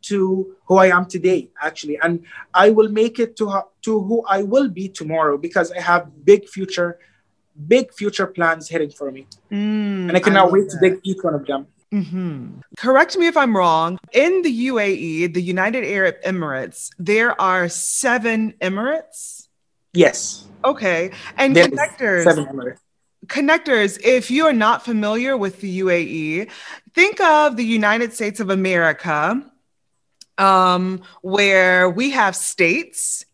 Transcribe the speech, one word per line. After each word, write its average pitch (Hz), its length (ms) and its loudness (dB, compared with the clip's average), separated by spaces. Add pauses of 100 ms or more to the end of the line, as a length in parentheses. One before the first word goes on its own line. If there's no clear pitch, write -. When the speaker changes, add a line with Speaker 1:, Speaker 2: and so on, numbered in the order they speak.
Speaker 1:
to 190 540 -2 (100)
who 185 100 4
I 190 100 8 (100)
am 185 100 0
today, 175 440 -2 (100)
actually. 151 380 -8
And 170 260 -2 (280)
I 196 180 6
will 220 180 4
make 220 320 0
it 233 160 -2
to 214 120 -4
ho-, 196 200 -4 (140)
to 220 180 -2
who 220 280 -2
I 196 140 0
will 247 260 2
be 185 200 -8
tomorrow 156 480 -2
because 170 360 -2
I 180 80 -10
have 175 440 -2
big 196 240 6
future, 175 500 -6 (680)
big 247 240 2
future 202 340 -4
plans 165 420 -2
heading 160 220 -4
for 139 200 -12
me. 135 160 -20 (240)
Speaker 2:
Mm, 208 580 -4
Speaker 1:
And 175 80 0
I 180 40 4
cannot 196 200 4
Speaker 2:
I 185 40 8
love 180 80 4
Speaker 1:
wait 190 180 2
to 175 60 -10
Speaker 2:
that. 160 40 -2
Speaker 1:
dig 185 220 2
each 190 200 -6
one 160 120 -2
of 139 120 -6
them. 139 200 -6 (260)
Speaker 2:
Mm-hmm. 165 640 -6 (180)
Correct 269 420 2
me 339 80 4
if 330 100 0
I'm 254 200 2
wrong. 170 420 2 (140)
In 349 300 2
the 330 80 0
U 247 280 -2
A 202 140 0
E, 165 340 -4
the 175 160 -4
United 190 420 -2
Arab 185 380 -2
Emirates, 151 760 -6
there 220 420 0
are 185 280 0
seven 226 920 -2
emirates? 220 880 -6 (440)
Speaker 1:
Yes. - 540 0 (180)
Speaker 2:
Okay. 190 460 -2 (260)
And 269 180 2
Speaker 1:
There 170 120 8
is 139 60 0
Speaker 2:
connectors, 190 520 -2
Speaker 1:
seven 156 220 4
emirates. 131 320 -10 (480)
Speaker 2:
connectors, 277 760 0
if 247 260 2
you 302 160 2
are 302 60 4
not 226 320 0
familiar 226 520 -2
with 196 240 -6
the 202 80 -10 (140)
U 185 80 0
A 175 100 2
E, 156 460 -6 (480)
think 403 260 2
of 302 360 4
the 240 80 -2
United 226 480 0
States 208 260 -6
of 190 120 -4
America, 180 920 -2 (960)
um, 185 600 2 (220)
where 185 680 4
we 226 220 -2
have 214 260 0
states - 960 -4